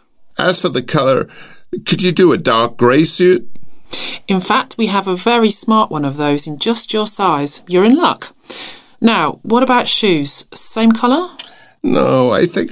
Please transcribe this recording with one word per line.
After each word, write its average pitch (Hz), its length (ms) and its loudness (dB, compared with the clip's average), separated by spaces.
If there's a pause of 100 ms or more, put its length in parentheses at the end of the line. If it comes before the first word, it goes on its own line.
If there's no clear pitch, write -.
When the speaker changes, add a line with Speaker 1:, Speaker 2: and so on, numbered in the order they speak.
(380)
Speaker 1:
As 175 240 0
for 175 80 -2
the 131 120 -4
colour, 131 460 0 (580)
could 175 180 0
you 180 100 2
do 175 180 4
a 117 60 2
dark 117 400 -2
grey 131 260 4
suit? 180 460 2 (800)
Speaker 2:
In 190 100 0
fact, 220 380 -2
we 226 100 0
have 196 220 -2
a 185 60 -2
very 226 340 2
smart 220 420 0
one 151 140 -4
of 139 100 -4
those 147 320 0
in 151 100 -8
just 226 360 -2
your 214 120 -2
size. 156 640 0
You're 180 160 2
in 240 140 4
luck. - 360 -2 (680)
Now, 208 420 0
what 240 200 0
about 254 260 0
shoes? 160 640 0
Same 226 400 2
colour? 262 340 -2 (560)
Speaker 1:
No, 131 480 0
I 98 140 2
think - 260 -4